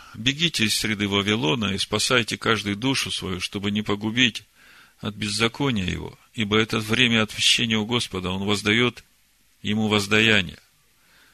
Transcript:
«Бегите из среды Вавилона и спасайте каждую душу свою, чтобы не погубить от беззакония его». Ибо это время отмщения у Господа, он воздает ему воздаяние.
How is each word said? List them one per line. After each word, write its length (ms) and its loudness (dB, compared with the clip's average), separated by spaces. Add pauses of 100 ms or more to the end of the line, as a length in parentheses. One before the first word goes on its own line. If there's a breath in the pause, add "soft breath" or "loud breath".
(140 loud breath)
«Бегите 500 0
из 100 2
среды 340 0
Вавилона 640 0
и 60 -4
спасайте 580 0
каждую 400 0
душу 340 -2
свою, 300 -6
чтобы 300 -4
не 100 -2
погубить 640 0 (580 loud breath)
от 140 -6
беззакония 720 0
его». 320 -6 (220)
Ибо 160 2
это 220 2
время 440 2
отмщения 540 0
у 80 0
Господа, 460 -4
он 140 -4
воздает 600 2 (560)
ему 280 0
воздаяние. 720 4 (760 soft breath)